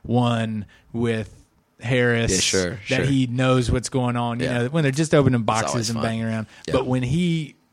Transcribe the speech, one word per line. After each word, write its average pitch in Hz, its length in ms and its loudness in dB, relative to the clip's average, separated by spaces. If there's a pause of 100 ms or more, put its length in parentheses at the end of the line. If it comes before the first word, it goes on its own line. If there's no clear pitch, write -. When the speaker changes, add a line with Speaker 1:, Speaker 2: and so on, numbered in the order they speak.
Speaker 1:
one 113 640 0 (300)
with 117 360 -2 (500)
Harris 117 520 2
Speaker 2:
Yeah, 92 80 2
sure, 92 300 0
Speaker 1:
that 87 160 -12
Speaker 2:
sure. 127 180 0
Speaker 1:
he 135 220 2
knows 127 440 0
what's 123 200 -2
going 123 260 -2
on, 120 240 -4
you 160 60 -2
Speaker 2:
Yeah. 127 160 -2
Speaker 1:
know, 123 80 -2
when 160 120 0
they're 139 80 2
just 151 240 0
opening 135 280 6
Speaker 2:
It's 101 80 0
always 110 140 2
Speaker 1:
boxes 113 260 -2
and 117 80 -2
Speaker 2:
fun. - 60 -2
Speaker 1:
banging 113 200 -2
around. 110 220 -4 (200)
Speaker 2:
Yeah. - 60 -4
Speaker 1:
But 131 140 0
when 127 180 0
he 160 500 -2 (180)